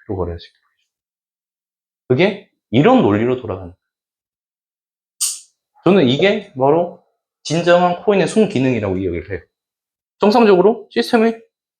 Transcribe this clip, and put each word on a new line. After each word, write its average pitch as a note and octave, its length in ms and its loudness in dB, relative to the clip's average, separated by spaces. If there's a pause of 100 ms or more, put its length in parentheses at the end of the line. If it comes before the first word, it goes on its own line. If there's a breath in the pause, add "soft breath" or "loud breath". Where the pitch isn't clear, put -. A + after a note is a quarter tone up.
P로 G2+ 120 -10
거래하지. E2+ 280 -10 (1600)
그게 D3+ 440 -2 (200)
이런 G3+ 300 4
논리로 A#2+ 400 -2
돌아가는 F#2+ 300 -12
거예요. - 60 -20 (2000)
저는 F3 240 4
이게 F#3+ 460 -2
바로 E3 500 -2 (400)
진정한 F3 600 0
코인의 F#3+ 240 0
순기능이라고 B2 720 -2
이야기를 F2+ 340 -6
해요. F2+ 100 -10 (800)
정상적으로 G#3+ 720 2
시스템이 A3+ 420 0 (460)